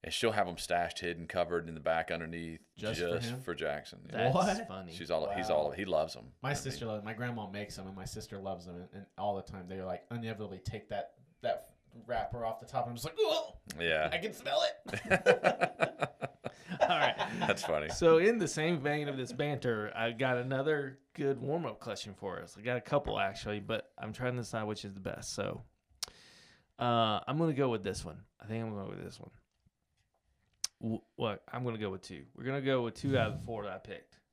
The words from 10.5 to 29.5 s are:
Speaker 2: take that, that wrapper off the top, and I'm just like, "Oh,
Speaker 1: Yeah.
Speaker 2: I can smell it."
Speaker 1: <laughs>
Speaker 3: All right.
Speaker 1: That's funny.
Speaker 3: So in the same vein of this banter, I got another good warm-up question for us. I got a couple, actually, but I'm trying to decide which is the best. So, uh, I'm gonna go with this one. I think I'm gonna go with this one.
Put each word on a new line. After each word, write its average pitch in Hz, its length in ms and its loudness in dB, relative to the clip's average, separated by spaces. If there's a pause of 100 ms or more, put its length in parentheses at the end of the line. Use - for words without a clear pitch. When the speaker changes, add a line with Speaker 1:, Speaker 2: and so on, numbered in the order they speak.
Speaker 2:
take - 300 -10
that, - 240 -6 (280)
that - 280 -2 (360)
wrapper 117 400 -2
off 113 140 -2
the 117 60 -14
top, 127 200 0
and 120 60 -6
I'm 120 60 -6
just - 80 -6
like, 160 140 -6
"Oh, 320 360 4 (240)
Speaker 1:
Yeah. 151 320 4
Speaker 2:
I 165 60 0
can 185 160 -2
smell - 300 2
it." - 1500 4 (100)
Speaker 1:
<laughs> - 640 -8
Speaker 3:
All - 80 6 (100)
right. 143 160 4 (240)
Speaker 1:
That's - 240 2
funny. 76 260 2
Speaker 3:
So 165 280 10
in 214 220 8
the 175 80 4
same 160 340 2
vein 147 260 0
of 143 80 -2
this 127 160 -4
banter, 120 640 0
I 117 160 2
got 127 260 2
another 135 640 0 (140)
good 139 260 2
warm-up 135 400 -2
question 104 340 -6
for 95 280 -6
us. - 160 -14
I 101 40 -16
got 123 140 0
a 120 60 -2
couple, 139 380 0
actually, 101 420 -2
but 104 360 -4
I'm 107 140 -6
trying 123 220 -2
to 123 80 -2
decide 110 220 -4
which 107 200 -4
is 101 100 -8
the 98 60 -10
best. - 340 -6
So, - 300 -4 (1160)
uh, 117 460 4
I'm 139 120 0
gonna 160 160 4
go 135 160 4
with 110 140 0
this 92 200 -2
one. 80 220 -10 (160)
I 101 60 -16
think 113 180 -2
I'm 110 80 -4
gonna 101 100 -6
go - 60 -6
with - 140 -8
this - 160 -12
one. - 120 -16 (1500)